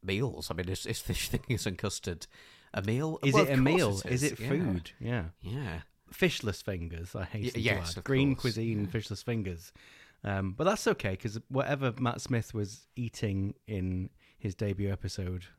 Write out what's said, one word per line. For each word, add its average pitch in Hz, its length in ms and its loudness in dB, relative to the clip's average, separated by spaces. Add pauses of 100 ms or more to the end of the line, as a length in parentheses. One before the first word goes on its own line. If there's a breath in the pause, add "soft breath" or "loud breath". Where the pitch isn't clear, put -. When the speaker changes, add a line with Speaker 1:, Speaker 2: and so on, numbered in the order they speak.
Speaker 1:
meals? 98 480 0
I - 40 -2
mean, 87 140 -2
is, - 180 -4
is 110 140 -2
fish - 280 -2
fingers - 380 0
and 95 120 -2
custard - 480 -4 (460 loud breath)
a - 100 -2
meal? 131 400 0
Speaker 2:
Is 135 120 4
Speaker 1:
Well, 147 100 10
Speaker 2:
it 135 60 0
a - 20 2
Speaker 1:
of 131 60 6
course 139 180 6
Speaker 2:
meal? 107 280 4
Speaker 1:
it - 80 -6
Speaker 2:
Is 127 100 2
Speaker 1:
is. 147 100 2
Speaker 2:
it - 80 -8
Speaker 1:
Yeah. 110 80 -4
Speaker 2:
food? 120 500 0
Yeah. 120 260 -2 (180)
Speaker 1:
Yeah. 98 380 -6 (300)
Speaker 2:
Fishless - 520 0
fingers, 85 520 -6
I 98 100 -4
hasten 107 200 -6
Speaker 1:
Y-, 123 80 -2
Speaker 2:
to 92 80 -2
Speaker 1:
yes, 92 320 2
Speaker 2:
add. 87 60 -6
Speaker 1:
of 92 60 -10
Speaker 2:
Green 135 300 6
Speaker 1:
course. - 80 -8
Speaker 2:
cuisine, 113 420 0
Speaker 1:
Yeah. 101 60 -2
Speaker 2:
fishless 110 320 -4
fingers. 95 500 -2 (500 loud breath)
Um, 98 300 0
but 131 120 0
that's 202 220 4
okay, 101 300 2
'cause 107 220 -4 (100)
whatever 135 500 2
Matt 123 220 0
Smith 120 320 0
was 104 420 -4
eating 101 600 -2 (120)
in 92 440 -2 (280 soft breath)
his 98 160 -4
debut 98 380 0
episode 92 540 -6 (120)